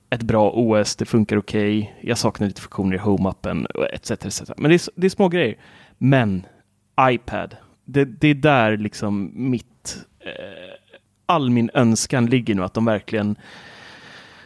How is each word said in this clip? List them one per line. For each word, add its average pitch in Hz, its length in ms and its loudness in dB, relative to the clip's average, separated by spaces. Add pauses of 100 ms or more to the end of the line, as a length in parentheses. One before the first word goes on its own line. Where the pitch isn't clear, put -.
ett 117 140 -4
bra 110 280 4
O 113 240 2
S. 104 200 0
Det 110 100 -4
funkar 107 320 2
okej. 104 640 -2
Jag 117 160 -4
saknar 107 300 0
lite 95 140 -10
funktioner 95 340 -2
i 92 40 -4
home-appen 92 680 -2
och - 280 -4
et - 120 -12
cetera, - 220 -6
et - 60 -8
cetera. - 240 -12
Men 147 120 2
det 175 60 8
är - 0 -
s-, - 200 0
det 180 120 0
är - 20 -2
små 185 200 0
grejer. 165 260 -2 (420)
Men 120 480 2 (560)
iPad, 120 540 -2 (300)
det, 135 200 0
det 127 220 0
är 147 80 6
där 131 420 2
liksom 101 580 -4
mitt, 123 600 -6 (280)
eh, - 60 -12 (960)
all 151 240 2
min 117 240 2
önskan 120 520 2
ligger 117 300 -2
nu, 92 80 -2
att 90 100 -6
de 113 120 -2
verkligen, 104 500 -2 (1120)